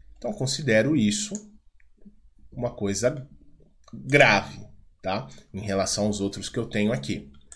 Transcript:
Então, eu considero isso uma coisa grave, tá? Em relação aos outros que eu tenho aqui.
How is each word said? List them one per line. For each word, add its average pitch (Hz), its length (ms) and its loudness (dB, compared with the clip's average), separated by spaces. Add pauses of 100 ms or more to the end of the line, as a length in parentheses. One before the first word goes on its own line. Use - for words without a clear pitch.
(200)
Então, 120 100 -6
eu 104 80 -8
considero 131 580 2
isso 107 380 0 (1160)
uma 123 180 -6
coisa 117 580 -2 (640)
grave, 120 680 4 (420)
tá? 101 260 -4 (240)
Em 95 100 -10
relação 98 440 0
aos 101 160 0
outros 98 260 -4
que - 120 -6
eu 113 80 -4
tenho 107 260 0
aqui. - 380 -6 (240)